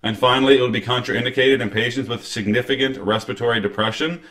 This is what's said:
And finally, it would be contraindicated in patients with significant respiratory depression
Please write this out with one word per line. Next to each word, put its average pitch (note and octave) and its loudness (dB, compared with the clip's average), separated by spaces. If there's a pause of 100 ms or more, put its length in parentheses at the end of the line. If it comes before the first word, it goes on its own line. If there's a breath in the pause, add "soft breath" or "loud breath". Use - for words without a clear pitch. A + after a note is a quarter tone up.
And A2+ -4
finally, C3 6
it - 4
would B2 0
be A#2 -2
contraindicated B2 0
in G#2 -4
patients A#2+ -2
with A#2 -6
significant B2 -2
respiratory A2+ -2
depression A2 -2